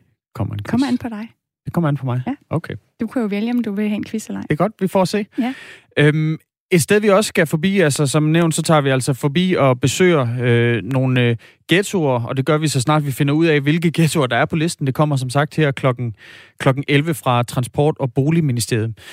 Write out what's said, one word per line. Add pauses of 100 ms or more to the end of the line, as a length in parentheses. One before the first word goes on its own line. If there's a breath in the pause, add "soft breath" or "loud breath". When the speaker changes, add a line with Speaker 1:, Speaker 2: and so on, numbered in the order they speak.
(360)
Speaker 1:
kommer
en
quiz?
Speaker 2:
Kommer
an
på
dig. (380)
Speaker 1:
Det
kommer
an
på
mig?
Speaker 2:
Ja. (140)
Speaker 1:
Okay. (240)
Speaker 2:
Du
kan
jo
vælge,
om
du
vil
have
en
quiz
eller
ej.
Speaker 1:
Det
er
godt,
vi
får
at
se. (120)
Speaker 2:
Ja. (440 loud breath)
Speaker 1:
Øhm, (340)
et
sted,
vi
også
skal
forbi,
altså,
som
nævnt,
så
tager
vi
altså
forbi
og
besøger, (140)
øh,
nogle,
øh, (320 loud breath)
ghettoer,
og
det
gør
vi,
så
snart
vi
finder
ud
af,
hvilke
ghettoer,
der
er
på
listen.
Det
kommer
som
sagt
her
klokken, (440 loud breath)
klokken
elleve
fra
Transport-
og
Boligministeriet. (160 loud breath)